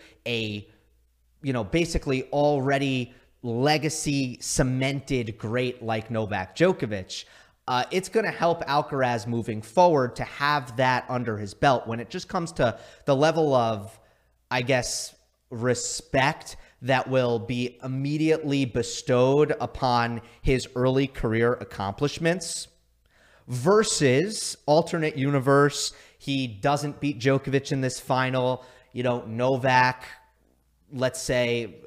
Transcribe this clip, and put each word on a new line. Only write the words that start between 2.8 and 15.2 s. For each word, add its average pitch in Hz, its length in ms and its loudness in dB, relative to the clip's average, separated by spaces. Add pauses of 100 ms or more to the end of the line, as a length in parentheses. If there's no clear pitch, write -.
legacy 139 960 0
cemented 131 1000 -2
great 123 440 -4
like 110 280 -4
Novak 104 440 -4
Djokovic, 127 680 -2 (420)
uh, 123 260 0
it's 185 160 -2
gonna 208 240 0
help 170 340 0
Alcaraz 131 600 0
moving 117 360 -4
forward 151 540 4
to 127 80 -6
have 143 520 -2
that 127 320 2
under 117 300 -2
his 101 160 -10
belt 135 320 4
when 117 120 -6
it 117 120 -8
just - 180 -10
comes 170 240 -4
to 123 260 0 (280)
the 139 100 4
level 156 380 4
of, 110 440 0 (520)
I 127 120 0
guess, 123 520 -2 (360)